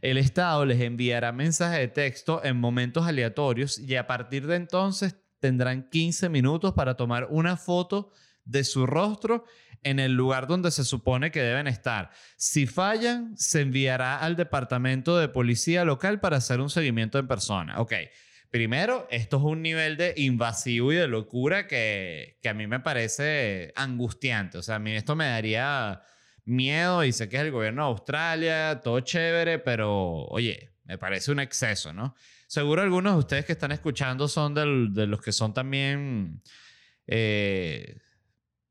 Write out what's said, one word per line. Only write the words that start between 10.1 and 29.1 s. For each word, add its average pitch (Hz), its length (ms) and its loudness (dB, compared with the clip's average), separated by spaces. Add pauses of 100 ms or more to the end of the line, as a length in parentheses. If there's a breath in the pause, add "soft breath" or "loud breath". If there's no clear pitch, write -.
lugar 127 340 2
donde 175 240 2
se 139 140 0
supone 131 440 0
que 160 120 -2
deben 127 260 2
estar. 110 420 -2 (280 loud breath)
Si - 300 2
fallan, 226 680 0
se - 240 0
enviará 131 580 0
al 165 200 -2
departamento 131 800 0
de 160 100 4
policía 127 560 2
local 190 380 0
para 165 160 2
hacer 123 240 0
un 143 80 -2
seguimiento 123 500 0
en 135 80 -2
persona". 95 540 -2
Ok, 113 120 -2 (560 loud breath)
primero, 143 600 0
esto 117 280 0
es 139 60 2
un 156 200 0
nivel 160 340 0
de 175 180 0
invasivo 123 760 2
y - 20 4
de 170 120 2
locura 127 600 -2
que, 98 760 -4
que 117 80 -2
a 107 40 0
mí 107 140 -6
me 120 120 -2
parece 120 960 -2
angustiante. 120 840 -4
O - 20 -10
sea, 110 140 -6
a 107 40 -4
mí 107 120 -4
esto 110 240 -2
me 160 100 0
daría 113 760 -2 (440 soft breath)
miedo 156 580 2
y 131 80 4
sé 110 160 -4
que 107 100 -4
es 143 60 0
el 156 80 -2
gobierno 117 320 -2
de 143 60 0
Australia, 156 960 -2
todo 120 160 0
chévere, 165 600 0